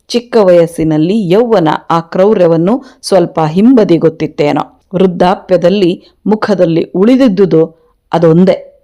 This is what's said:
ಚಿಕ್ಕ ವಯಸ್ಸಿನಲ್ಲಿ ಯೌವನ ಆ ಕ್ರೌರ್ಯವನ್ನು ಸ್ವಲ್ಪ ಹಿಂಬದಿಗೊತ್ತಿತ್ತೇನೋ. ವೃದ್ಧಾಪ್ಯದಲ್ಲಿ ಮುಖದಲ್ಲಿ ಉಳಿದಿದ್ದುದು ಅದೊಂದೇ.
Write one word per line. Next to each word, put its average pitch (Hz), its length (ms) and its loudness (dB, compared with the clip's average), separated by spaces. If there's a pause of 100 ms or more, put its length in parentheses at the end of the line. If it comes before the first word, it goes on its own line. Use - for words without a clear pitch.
ಚಿಕ್ಕ 240 340 -4
ವಯಸ್ಸಿನಲ್ಲಿ 165 880 0
ಯೌವನ 208 380 0 (220)
ಆ 165 100 0
ಕ್ರೌರ್ಯವನ್ನು 180 840 0 (180)
ಸ್ವಲ್ಪ 175 380 -2
ಹಿಂಬದಿಗೊತ್ತಿತ್ತೇನೋ. 160 1400 0 (140)
ವೃದ್ಧಾಪ್ಯದಲ್ಲಿ 180 1080 -2 (220)
ಮುಖದಲ್ಲಿ 180 680 -2
ಉಳಿದಿದ್ದುದು 196 880 0 (300)
ಅದೊಂದೇ. 170 560 0 (140)